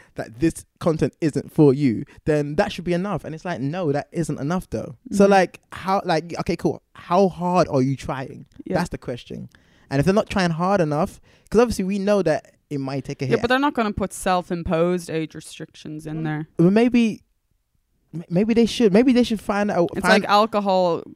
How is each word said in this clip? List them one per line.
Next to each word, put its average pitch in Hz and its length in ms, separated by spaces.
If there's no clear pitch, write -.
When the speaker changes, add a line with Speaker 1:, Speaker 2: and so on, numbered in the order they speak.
Speaker 1:
that 110 240
this 160 240
content 156 400
isn't 147 320
for 147 220
you, 139 300
then 151 320
that 196 160
should 175 120
be 175 100
enough." 180 300
And 151 100
it's 160 100
like, 170 160
no, 151 320
that 143 200
isn't 160 260
enough 170 320
though. - 260
So 202 140
Speaker 2:
Mm-hmm. 196 80
Speaker 1:
like, 190 280
how, 190 320
like, 165 360
okay, 180 160
cool. 123 260
How 185 340
hard 175 400
are 135 140
you 135 140
trying? - 500
Speaker 2:
Yeah. - 140
Speaker 1:
That's 180 120
the - 80
question. 120 500
And 139 100
if 147 60
they're 190 80
not 208 160
trying 180 200
hard 180 300
enough, 156 400
'cause 202 100
obviously 220 240
we 196 140
know 196 240
that 156 320
it 147 80
might 135 260
take 139 160
a 143 60
Speaker 2:
Yeah, 127 60
Speaker 1:
hit. - 100
Speaker 2:
but 233 60
they're 254 100
not 294 160
gonna 214 180
put 196 200
self-imposed 175 960
age 160 240
restrictions 156 720
in 156 140
Speaker 1:
Mm. 156 40
Speaker 2:
there. 156 240
Speaker 1:
Well, 175 120
maybe, 233 500
m-, 165 160
maybe 208 240
they 233 100
should. 226 260
Maybe 247 220
they 247 100
should 220 180
find 208 300
out. 175 220
Speaker 2:
It's 185 140
Speaker 1:
find 190 160
Speaker 2:
like - 80
alcohol 196 720